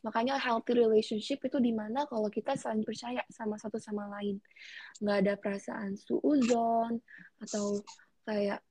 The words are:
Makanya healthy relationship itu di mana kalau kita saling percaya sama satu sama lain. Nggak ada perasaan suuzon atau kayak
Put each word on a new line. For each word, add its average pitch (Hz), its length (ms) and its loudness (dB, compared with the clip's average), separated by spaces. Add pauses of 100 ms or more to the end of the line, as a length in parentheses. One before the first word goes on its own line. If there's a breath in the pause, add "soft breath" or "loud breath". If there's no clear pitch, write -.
Makanya 233 340 0
healthy 240 400 2
relationship 220 640 4
itu 269 160 0
di 240 140 4
mana 220 320 -2
kalau 220 240 -2
kita 269 260 -2
saling 226 280 -2
percaya 240 440 -6
sama 214 300 -8
satu 220 220 -8
sama 208 340 -6
lain. 202 260 -4 (600 loud breath)
Nggak 208 260 2
ada 202 100 4
perasaan 196 640 -6
suuzon 233 1040 2 (400 loud breath)
atau 202 420 -4 (400 loud breath)
kayak 208 380 -2 (100)